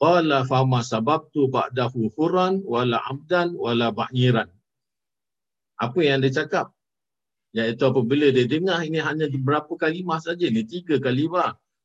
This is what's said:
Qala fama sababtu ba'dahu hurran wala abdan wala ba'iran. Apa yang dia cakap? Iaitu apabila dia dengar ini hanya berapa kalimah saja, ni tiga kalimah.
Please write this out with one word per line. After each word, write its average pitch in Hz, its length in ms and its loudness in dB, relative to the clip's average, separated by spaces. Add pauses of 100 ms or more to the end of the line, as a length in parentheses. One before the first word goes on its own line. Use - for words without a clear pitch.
Qala 151 480 4
fama 131 320 2
sababtu 131 720 0
ba'dahu 120 640 -2
hurran 180 480 0
wala 120 400 0
abdan 175 480 -2
wala 117 400 -2
ba'iran. 117 560 0 (1300)
Apa 127 240 -4
yang 139 240 4
dia 131 80 2
cakap? 156 380 -2 (800)
Iaitu 113 320 -2
apabila 135 480 4
dia 123 160 4
dengar 170 400 0
ini 156 160 -2
hanya 151 240 -2
berapa 143 480 -2
kalimah 165 480 -4
saja, 175 300 -4
ni 110 100 0
tiga 160 400 -4
kalimah. 143 560 -2 (260)